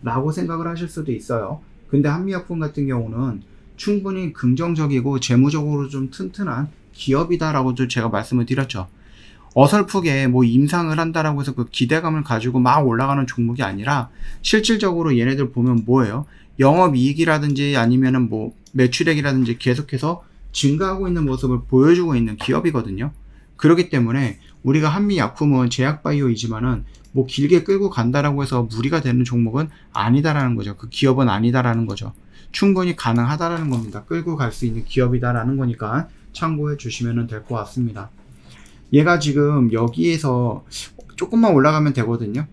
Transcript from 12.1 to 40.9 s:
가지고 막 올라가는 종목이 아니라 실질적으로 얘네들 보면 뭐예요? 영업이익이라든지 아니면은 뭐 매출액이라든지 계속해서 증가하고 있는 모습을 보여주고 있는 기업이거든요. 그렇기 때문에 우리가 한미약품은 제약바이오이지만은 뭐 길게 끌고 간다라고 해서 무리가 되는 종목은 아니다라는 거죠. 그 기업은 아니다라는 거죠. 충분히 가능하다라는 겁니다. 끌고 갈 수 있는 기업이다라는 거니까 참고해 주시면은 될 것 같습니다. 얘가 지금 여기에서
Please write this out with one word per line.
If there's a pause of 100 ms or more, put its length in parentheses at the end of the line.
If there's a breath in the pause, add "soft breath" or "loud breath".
가지고
막
올라가는
종목이
아니라 (320 loud breath)
실질적으로
얘네들
보면
뭐예요? (340 soft breath)
영업이익이라든지
아니면은
뭐 (200)
매출액이라든지
계속해서 (260 soft breath)
증가하고
있는
모습을
보여주고
있는
기업이거든요. (460 soft breath)
그렇기
때문에 (240 soft breath)
우리가
한미약품은
제약바이오이지만은 (280 soft breath)
뭐
길게
끌고
간다라고
해서
무리가
되는
종목은 (240 loud breath)
아니다라는
거죠.
그
기업은
아니다라는
거죠. (400 soft breath)
충분히
가능하다라는
겁니다.
끌고
갈
수
있는
기업이다라는
거니까 (240 soft breath)
참고해
주시면은
될
것
같습니다. (840 loud breath)
얘가
지금
여기에서 (500 loud breath)